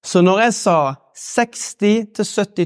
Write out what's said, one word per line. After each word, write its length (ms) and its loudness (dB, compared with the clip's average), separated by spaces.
Så 240 2
når 220 2
jeg 100 0
sa 200 0
seksti 760 -4
til 100 -2
sytti 400 -4